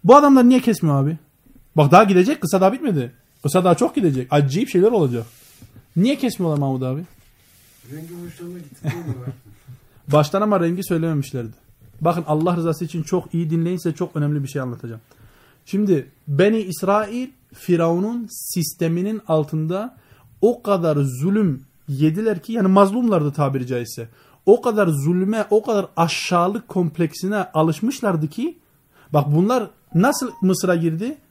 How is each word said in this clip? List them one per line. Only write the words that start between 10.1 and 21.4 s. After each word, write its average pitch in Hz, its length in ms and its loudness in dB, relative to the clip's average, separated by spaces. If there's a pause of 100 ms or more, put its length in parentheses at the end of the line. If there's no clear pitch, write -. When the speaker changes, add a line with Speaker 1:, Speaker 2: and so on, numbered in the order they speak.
Speaker 1:
Baştan 151 300 0
ama 208 180 0
rengi 175 240 -2
söylememişlerdi. 143 680 -4 (480)
Bakın 165 260 -2
Allah 160 300 0
rızası 165 280 -4
için 165 180 -8
çok - 320 -4
iyi 165 160 -2
dinleyin, 165 260 -2
size 170 180 -4
çok 170 220 -6
önemli 147 260 -2
bir 135 60 -8
şey 139 140 -8
anlatacağım. 117 380 -10 (680)
Şimdi 190 440 0 (180)
Beni 190 300 2
İsrail 208 720 -4 (260)
Firavun'un 180 760 0
sisteminin 180 1000 -4
altında 160 680 -4 (460)
o 233 200 2
kadar 170 340 0
zulüm 143 680 0 (260)